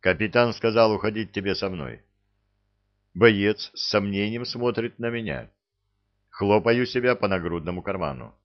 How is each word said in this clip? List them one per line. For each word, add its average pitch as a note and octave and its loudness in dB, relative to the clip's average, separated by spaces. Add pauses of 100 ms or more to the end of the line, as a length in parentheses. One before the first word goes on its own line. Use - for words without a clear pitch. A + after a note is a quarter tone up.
«Капитан G#2+ 2
сказал A2+ 4
уходить G#2 -4
тебе G2 -2
со G2 -6
мной». C#2+ -10 (1120)
Боец G#2 4
с - -10
сомнением G#2 -2
смотрит A#2 -4
на A#2 -4
меня. F#2+ -8 (800)
Хлопаю A2+ 2
себя B2 0
по - -2
нагрудному F2 -2
карману. C#2+ -6 (100)